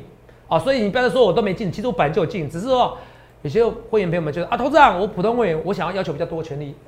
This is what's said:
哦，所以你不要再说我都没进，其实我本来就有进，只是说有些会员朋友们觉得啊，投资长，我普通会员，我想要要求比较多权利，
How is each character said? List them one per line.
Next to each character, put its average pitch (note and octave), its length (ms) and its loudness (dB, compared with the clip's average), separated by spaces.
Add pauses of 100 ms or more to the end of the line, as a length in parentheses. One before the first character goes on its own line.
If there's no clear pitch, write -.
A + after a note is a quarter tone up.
(480)
哦， E3 120 2
所 A#3+ 120 0
以 C4+ 100 2
你 G3+ 80 2
不 G#3+ 80 -2
要 B3+ 60 4
再 A#3+ 60 2
说 B3 160 4
我 F3+ 80 4
都 A#3 80 2
没 G3+ 100 0
进， F#3 200 -4
其 G#3+ 100 -8
实 B3+ 60 -4
我 B3 40 0
本 D3+ 160 2
来 D#3 60 -2
就 G#3 80 2
有 D#3+ 40 2
进， D#3+ 220 -4
只 D#3+ 120 -8
是 G#3+ 80 -6
说 B3 280 2 (460)
有 D3 80 -6
些 G#3+ 160 2
会 A3 340 -2
员 F3+ 100 0
朋 D#3+ 60 0
友 F3 60 0
们 D3+ 100 -4
觉 F3 80 -6
得 F3 80 -4
啊， A#3 80 0
投 B3 140 -2
资 D4+ 80 2
长， A#3+ 200 6
我 F#3+ 80 0
普 F#3 160 -4
通 A3+ 140 2
会 A#3 120 2
员， D#3+ 180 -2
我 F#3+ 80 -2
想 E3 160 -4
要 F#3+ 60 -6
要 F#3+ 60 -2
求 F3+ 120 -4
比 C#3+ 60 -8
较 E3 60 -2
多 D#3+ 160 -6
权 C#3+ 180 -10
利， C#3+ 140 -10 (140)